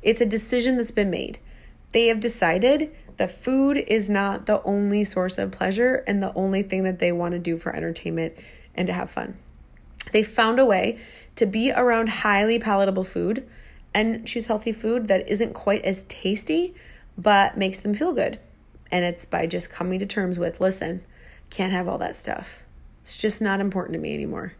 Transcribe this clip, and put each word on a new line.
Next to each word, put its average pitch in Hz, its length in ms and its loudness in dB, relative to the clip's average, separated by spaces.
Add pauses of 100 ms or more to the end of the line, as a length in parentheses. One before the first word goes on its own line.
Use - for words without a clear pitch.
It's 233 200 2
a 240 60 4
decision 240 500 0
that's 233 140 -2
been 196 200 0
made. - 280 -6 (540)
They 233 140 6
have 226 140 4
decided 233 720 2 (260)
that 185 140 0
food 269 460 2
is 214 320 0
not 196 380 0
the 214 160 2
only 202 420 2
source 185 340 -2
of 196 140 -2
pleasure 233 540 0
and 202 160 2
the 190 120 -2
only 190 280 0
thing 190 220 -2
that 185 140 0
they 175 140 2
wanna 175 260 -2
do 170 200 -2
for - 160 -6
entertainment 165 600 -4 (400)
and 185 120 -2
to 180 60 -2
have 180 180 -6
fun. - 260 -8 (760)
They 220 100 4
found 220 360 2
a 262 80 8
way 202 320 2 (380)
to 220 100 4
be 220 260 0
around 226 360 2
highly 214 500 2
palatable 196 460 2
food 185 420 -4 (460)
and 226 340 -4
choose 226 200 -6
healthy 220 260 -2
food 220 360 -2
that - 200 2
isn't 208 240 -2
quite - 320 -2
as 190 240 -4
tasty, 311 680 -2 (420)
but 196 400 4
makes 190 220 -2
them 208 160 -2
feel 330 180 0
good. - 280 -2 (500)
And 180 140 0
it's 175 200 -4
by 165 220 -4
just 180 240 -6
coming 185 300 -4
to 202 60 -4
terms 185 320 -2
with, 170 220 -2
"Listen, 185 440 0 (460)
can't 185 220 -2
have 180 140 -2
all - 120 -4
that - 180 -6
stuff. - 420 -10 (440)
It's - 140 -8
just 208 240 0
not 196 200 0
important 190 320 -2
to 165 80 -4
me - 120 -4
anymore." 165 480 -6